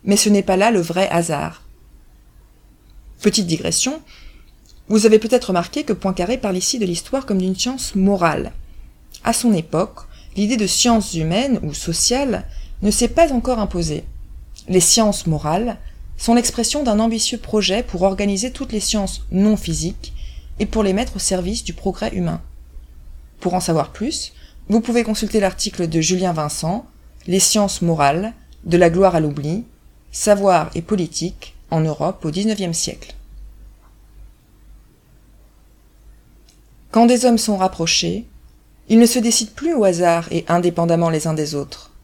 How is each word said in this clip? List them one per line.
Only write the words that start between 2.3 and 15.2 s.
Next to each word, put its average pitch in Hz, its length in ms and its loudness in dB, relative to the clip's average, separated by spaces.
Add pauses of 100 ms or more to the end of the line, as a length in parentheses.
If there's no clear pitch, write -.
Petite 202 260 2
digression, 170 540 -2 (880)
vous 214 180 4
avez 214 120 8
peut-être 233 280 2
remarqué 185 380 -2
que 220 80 -2
Poincaré 185 440 -2
parle 202 200 -2
ici 233 220 -2
de 208 80 0
l'histoire 254 400 -4
comme 196 120 0
d'une 185 180 0
science 254 380 -6
morale. 190 580 2 (720)
À 226 80 2
son 233 200 2
époque, 165 480 -2 (360)
l'idée 208 200 0
de 208 100 0
sciences 226 480 2
humaines 202 480 0
ou 147 120 -6
sociales 240 720 -2 (380)
ne 202 80 4
s'est - 180 2
pas 320 240 4
encore 240 260 0
imposée. 170 460 -4 (640)
Les 185 120 4
sciences 208 460 2